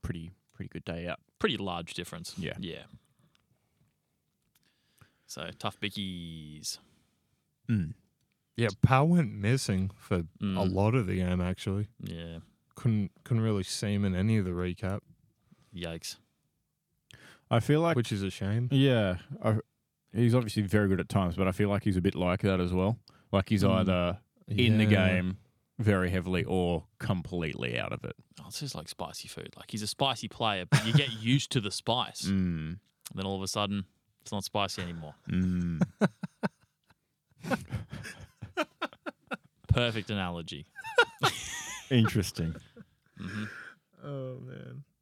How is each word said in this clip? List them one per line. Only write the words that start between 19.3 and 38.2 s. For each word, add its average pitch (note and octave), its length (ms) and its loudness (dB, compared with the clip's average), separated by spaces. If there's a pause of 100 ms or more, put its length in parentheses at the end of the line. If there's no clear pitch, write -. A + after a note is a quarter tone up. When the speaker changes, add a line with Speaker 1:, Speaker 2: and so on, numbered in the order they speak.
Speaker 1:
I, A2 140 4 (580)
he's A#2 200 4
obviously A2 280 2
very G#2 260 4
good F#2+ 120 4
at D#2+ 80 -2
times, F2+ 280 2
but F#2+ 120 4
I F#2+ 40 2
feel G#2 160 2
like G2+ 160 2
he's G2 120 4
a F2+ 40 4
bit F2+ 140 4
like F2+ 280 2
that F#2+ 180 4
as F2+ 120 0
well. F#2 260 2 (320)
Like, G2 180 4
he's G2+ 140 4
Speaker 3:
Mm. G2 80 6 (100)
Speaker 1:
either F2+ 380 2 (300)
in A2 300 6
the A2 60 6
Speaker 3:
Yeah. G2 240 6
Speaker 1:
game F#2 300 0 (400)
very G2 320 4
heavily F2+ 340 0
or F2 400 0 (140)
completely D#2+ 800 -4
out G1+ 140 -4
of - 120 -8
it. - 120 -10 (240)
Speaker 2:
Oh, - 80 -16
it's - 120 -10
just C#3 140 -8
like D2+ 140 -12
spicy - 400 -10
food. - 280 -14
Like, - 140 -18
he's G#2 120 -6
a G#2 40 -6
spicy B2+ 420 -2
player, G2+ 380 -2
but A#2 200 4
you A2+ 60 0
get C#3+ 200 4
Speaker 1:
<laughs> A2 100 -10
Speaker 2:
used B2+ 300 2
to C3 80 2
the G2+ 100 -4
spice. - 520 -2
Speaker 1:
Mm. F2 540 0
Speaker 2:
And - 20 -16 (360)
then F#2+ 120 -4
all G2 100 -2
of F#2+ 60 -4
a F#2+ 60 -4
sudden, G2+ 360 -2 (380)
it's - 100 -12
not G#2 120 -4
spicy G2+ 380 -2
anymore. E2 320 -10 (160)
Speaker 1:
Mm. F2+ 500 2 (1600)
<laughs> - 160 -2 (2000)